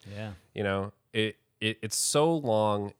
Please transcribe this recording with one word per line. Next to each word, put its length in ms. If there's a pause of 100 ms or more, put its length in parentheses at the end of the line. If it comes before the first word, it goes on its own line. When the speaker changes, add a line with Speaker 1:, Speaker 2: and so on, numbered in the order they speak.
(140)
Speaker 1:
Yeah. 180 (220)
Speaker 2:
You 80
know, 300 (200)
it, 240 (240)
it, 220
it's 140
so 380
long 640